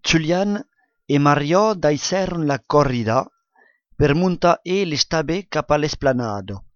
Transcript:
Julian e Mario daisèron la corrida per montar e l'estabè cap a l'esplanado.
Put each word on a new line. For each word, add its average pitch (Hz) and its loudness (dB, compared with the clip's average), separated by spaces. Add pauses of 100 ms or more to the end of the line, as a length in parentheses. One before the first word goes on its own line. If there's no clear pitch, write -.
Julian 180 0 (480)
e 143 0
Mario 147 2
daisèron 165 -2
la 143 0
corrida 127 0 (680)
per 143 2
montar 175 2
e 190 -2
l'estabè 160 -4
cap - -4
a 147 4
l'esplanado. 117 -4 (100)